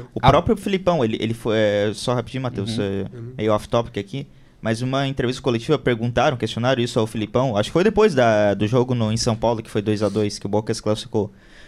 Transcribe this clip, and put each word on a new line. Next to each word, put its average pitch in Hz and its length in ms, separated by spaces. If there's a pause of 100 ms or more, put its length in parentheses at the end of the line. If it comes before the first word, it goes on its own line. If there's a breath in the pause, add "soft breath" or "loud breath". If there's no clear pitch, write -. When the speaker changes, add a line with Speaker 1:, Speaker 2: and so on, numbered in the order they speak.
(120)
Speaker 1:
O - 80
Speaker 2:
Ah. 131 100
Speaker 1:
próprio 170 260
Filipão, 180 480
ele, 110 160
ele 110 120
foi, 113 240
é, 104 380
só 123 200
rapidinho, 127 280
Matheus, 117 360
Speaker 2:
Uhum. 101 60
Speaker 1:
é, 98 320
Speaker 3:
Uhum. 117 220
Speaker 1:
meio 107 160
off 107 140
topic 117 280
aqui, 117 300 (340 soft breath)
mas 113 220
uma 135 240
entrevista 131 340
coletiva 127 380
perguntaram, 120 580
questionaram 120 460
isso 120 160
ao 110 80
Filipão, 117 500
acho 107 120
que - 40
foi 170 120
depois 214 280
da, 107 420
do 104 120
jogo 123 260
no, 113 200
em 113 40
São 113 200
Paulo, 113 260
que - 80
foi 110 120
dois 107 200
a 104 60
dois, 104 320
que - 60
o - 20
Boca 107 260
se - 80
classificou. 107 480 (380 soft breath)